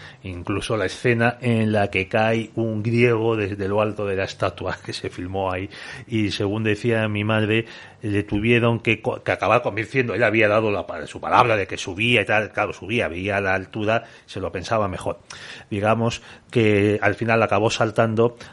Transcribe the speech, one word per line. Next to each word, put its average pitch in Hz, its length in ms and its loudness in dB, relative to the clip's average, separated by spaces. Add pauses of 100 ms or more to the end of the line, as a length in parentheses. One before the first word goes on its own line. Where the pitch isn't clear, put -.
(240)
Incluso 95 520 -4
la 95 100 0
escena 120 540 2
en 113 320 2
la 101 180 2
que 95 160 0
cae 110 480 0
un 113 300 -2
griego 117 500 4
desde 101 320 -2
lo 101 140 2
alto 104 260 -2
de 98 80 -2
la 95 100 -2
estatua - 560 -4
<laughs> - 40 -20
que 110 80 -10
se - 180 -8
filmó 95 420 -4
ahí. 92 160 -6 (380)
Y 110 240 0
según 104 320 0
decía 110 460 2
mi 104 160 -2
madre, 110 420 2 (360)
le 104 200 0
tuvieron 117 560 2
que 110 240 0
co-, - 220 -4
que - 80 0
acabar 104 300 2
convenciendo. 110 520 -2
Él 113 80 0
había 110 240 4
dado 110 240 2
la 92 160 -2
pa-, 80 220 -10
su - 120 -14
palabra 110 360 4
de 95 100 -2
que 95 100 -8
subía 107 460 0
y - 20 0
tal. 107 280 0
Claro, 104 200 -2
subía, 101 360 -2
veía 95 320 -2
la 95 140 0
altura, 107 500 -2 (220)
se - 120 -12
lo 85 140 -4
pensaba 104 340 -2
mejor. 85 340 -6 (500)
Digamos 113 520 -2 (300)
que 104 500 4
al 101 140 2
final 113 260 2
acabó 104 280 2
saltando 113 640 2 (160)